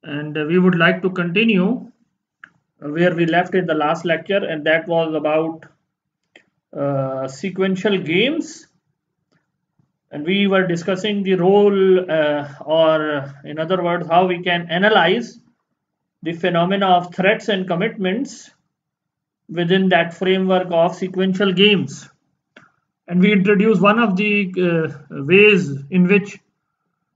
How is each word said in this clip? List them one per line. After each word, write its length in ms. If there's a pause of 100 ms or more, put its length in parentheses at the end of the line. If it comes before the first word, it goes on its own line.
And, 340
uh, 120
we 100
would 160
like 300
to 80
continue 760 (920)
where 340
we 140
left 260
in 140
the 80
last 300
lecture, 380
and 220
that 220
was 260
about, 520 (1080)
uh, 520
sequential 720
games. 640 (1400)
And 160
we 220
were 180
discussing 560
the 140
role, 760
uh, 360 (180)
or 720 (100)
in 140
other 240
words, 240
how 180
we 160
can 300
analyze 680 (840)
the 100
phenomena 540
of 260
threats 360
and 180
commitments 840 (1000)
within 380
that 240
framework 560
of 260
sequential 560
games. 560 (1000)
And 120
we 120
introduced 500
one 160
of 180
the, 460
uh, 340 (280)
ways 480 (180)
in 180
which, 300 (800)